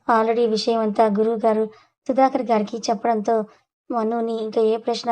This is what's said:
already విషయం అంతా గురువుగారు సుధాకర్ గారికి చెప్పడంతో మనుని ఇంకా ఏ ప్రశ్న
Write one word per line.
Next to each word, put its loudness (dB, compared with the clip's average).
already 2
విషయం 0
అంతా 2
గురువుగారు 0
సుధాకర్ 2
గారికి 0
చెప్పడంతో -2
మనుని -2
ఇంకా -2
ఏ 4
ప్రశ్న -4